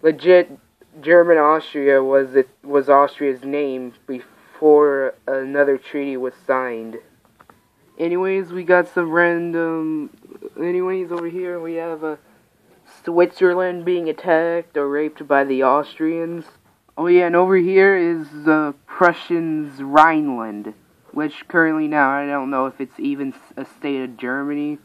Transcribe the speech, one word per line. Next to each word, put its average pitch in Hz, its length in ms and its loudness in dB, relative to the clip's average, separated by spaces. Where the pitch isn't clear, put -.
Legit, 160 560 4
German 170 380 6
Austria 147 640 2
was 135 320 0
it, 131 140 2
was 143 260 0
Austria's 139 540 2
name 135 480 -6
before 139 1040 2
another 135 500 0
treaty 139 380 -8
was 127 180 -6
signed. 117 640 -6
Anyways, 185 520 -4
we 180 140 -10
got 175 240 4
some 170 220 -4
random, 165 1000 -2
anyways, 180 540 -4
over 170 140 -8
here 175 340 -8
we 165 140 -10
have, 165 280 -8
uh, 156 140 -6
Switzerland 180 800 0
being 175 240 -2
attacked 170 680 -2
or 143 100 -2
raped 151 400 -6
by 139 160 4
the 135 180 -2
Austrians. 160 840 -2
Oh 165 120 -4
yeah, 180 180 6
and 170 100 0
over 185 200 4
here 190 420 4
is 156 480 -4
the 156 280 2
Prussians' 160 960 -2
Rhineland, 135 880 0
which 147 360 -8
currently 160 420 0
now 147 200 2
I 139 160 -2
don't 143 240 -4
know 135 160 -2
if 131 160 -10
it's 131 180 -12
even 139 360 -6
s-, - 200 -20
a 135 120 -12
state 139 360 -8
of 127 140 -12
Germany 143 680 -6